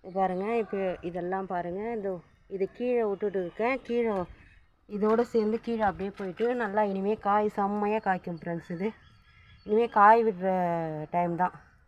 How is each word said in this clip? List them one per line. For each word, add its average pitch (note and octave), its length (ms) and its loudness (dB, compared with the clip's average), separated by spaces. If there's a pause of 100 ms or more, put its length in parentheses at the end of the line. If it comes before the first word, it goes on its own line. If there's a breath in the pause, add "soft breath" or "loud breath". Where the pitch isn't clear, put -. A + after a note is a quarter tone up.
இது F#3 160 -16
பாருங்க, F#3+ 280 0 (160)
இப்போ G3+ 160 -4 (300)
இதெல்லாம் F3+ 460 -4
பாருங்க. F3 280 -4 (160)
இதோ G3 140 -4 (420)
இது F#3+ 100 -2 (120)
கீழே A#3+ 320 0
விட்டுட்டு G3 360 -2
இருக்கேன். A#3 320 -2 (120)
கீழே A#3 260 0 (720 soft breath)
இதோட G#3+ 320 2 (120)
சேர்ந்து A3 340 0
கீழே A3+ 240 -2
அப்படியே F#3+ 300 -6
போயிட்டு G3 260 -4 (160)
நல்லா G#3 300 0
இனிமே G3 240 0 (120)
காய் G#3+ 300 2
செம்மையா G#3 480 0
காய்க்கும் F3+ 340 -4
ஃப்ரெண்ட்ஸ். E3+ 360 -8
இது F#3+ 120 -2 (800 soft breath)
இனிமே A3 200 2 (120)
காய் A3 300 10
விடுற F#3 200 -2 (680)
டைம் F3 260 0
தான். - 140 -2 (320)